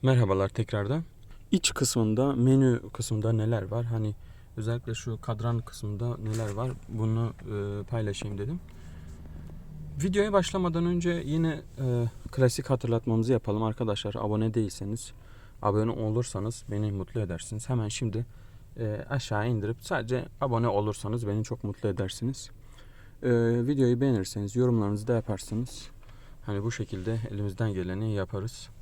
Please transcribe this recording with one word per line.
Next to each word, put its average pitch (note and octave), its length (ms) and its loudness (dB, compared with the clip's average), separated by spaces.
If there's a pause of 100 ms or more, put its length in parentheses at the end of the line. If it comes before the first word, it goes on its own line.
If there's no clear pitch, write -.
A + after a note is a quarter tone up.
Merhabalar G2 440 6
tekrardan. A2+ 540 0 (480)
İç - 220 2
kısmında, B2 600 4
menü C3 480 6 (120)
kısmında A2+ 400 0
neler A2 280 2
var? G#2+ 240 -2
Hani A2 300 -2 (420)
özellikle A#2 360 -4
şu A2 280 -6
kadran A#2 380 -2
kısmında A2 580 -4
neler G#2+ 360 -2
var? B2 180 -4 (180)
Bunu, A2 520 0
e, G2+ 420 -4
paylaşayım G#2 540 -4
dedim. C3 220 -4 (1400)
Videoya G3+ 300 4
başlamadan F3 520 4
önce F3 400 2
yine, D#3 360 2 (180)
e, A#2+ 300 2 (220)
klasik - 380 4
hatırlatmamızı A#2 600 2
yapalım A2 320 2
arkadaşlar. A2 520 0
Abone G#2+ 380 0
değilseniz, G#2+ 600 -2 (480)
abone G#2+ 300 4
olursanız A2 800 -2
beni G#2 200 0
mutlu G2 300 -4
edersiniz. F#2+ 480 -6
Hemen A#2 180 0
şimdi, A2+ 380 -2 (520)
e, G#2+ 320 -4
aşağı A#2 400 0
indirip A2 320 0
sadece B2 460 -2 (140)
abone A#2+ 260 2
olursanız G#2 600 0
beni G#2 160 0
çok - 200 -6
mutlu G2+ 260 -2
edersiniz. G#2 600 -4 (720)
E, B2 60 2 (380)
videoyu B2+ 340 6
beğenirseniz, G#2 540 2
yorumlarınızı A2 520 4
da B2 60 2
yaparsanız A2 760 -2 (560)
hani G2+ 180 -2
bu A#2+ 80 0
şekilde A2 480 -4 (120)
elimizden G#2 420 0
geleni F#2 400 -2
yaparız. G2+ 560 -4 (120)